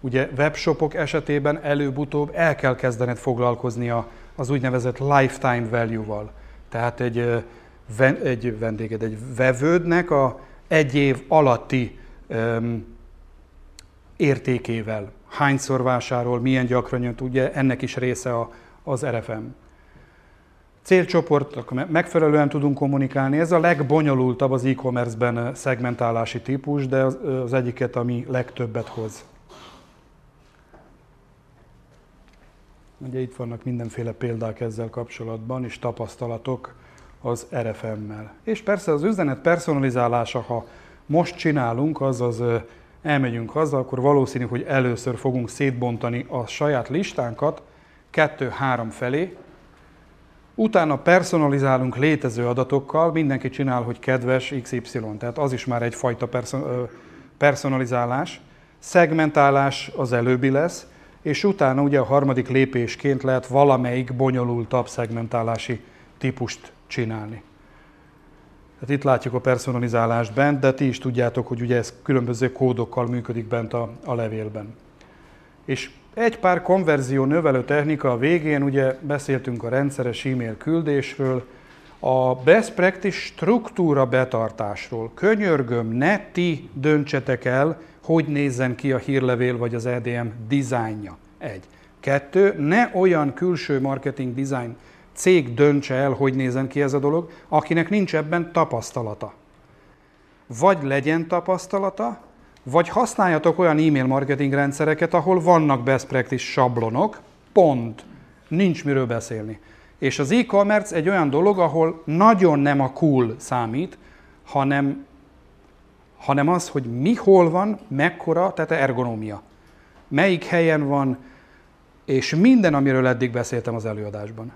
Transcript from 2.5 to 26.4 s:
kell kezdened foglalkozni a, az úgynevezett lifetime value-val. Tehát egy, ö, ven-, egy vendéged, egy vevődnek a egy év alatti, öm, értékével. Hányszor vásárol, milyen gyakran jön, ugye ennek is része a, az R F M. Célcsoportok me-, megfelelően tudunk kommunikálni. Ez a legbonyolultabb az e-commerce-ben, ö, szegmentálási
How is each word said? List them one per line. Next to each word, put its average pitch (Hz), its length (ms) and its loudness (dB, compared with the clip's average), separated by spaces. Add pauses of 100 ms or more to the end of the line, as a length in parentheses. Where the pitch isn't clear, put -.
kell 127 200 0
kezdened 120 420 -2
foglalkozni 120 720 -2
a, 117 180 -2 (280)
az 127 140 -6
úgynevezett 127 480 -2
lifetime 135 720 2
value-val. 110 640 -4 (380)
Tehát 117 300 -4
egy, 120 180 -2
ö, 120 200 0 (600)
ven-, 131 260 4
egy 120 360 -2
vendéged, 110 440 -4
egy 110 140 -6 (180)
vevődnek 165 760 2
a 135 280 2 (280)
egy 147 280 2
év 139 320 2
alatti, 131 720 2 (280)
öm, 117 580 -2 (1300)
értékével. 113 960 -2 (160)
Hányszor 135 560 0
vásárol, 123 560 0
milyen 127 260 2
gyakran 123 360 -2
jön, 120 200 -4
ugye 131 320 -2
ennek 131 280 0
is - 140 -6
része 123 420 -4
a, 117 140 -6 (320)
az 139 220 -4
R 117 180 -4
F - 40 -12
M. 110 180 -8 (1400)
Célcsoportok 156 920 2
me-, 131 180 -4
megfelelően 156 600 2
tudunk 143 280 0
kommunikálni. 135 640 0
Ez 165 120 0
a 170 80 6
legbonyolultabb 139 920 2
az 127 140 0
e-commerce-ben, 123 720 -2
ö, 117 180 -4
szegmentálási 120 880 -2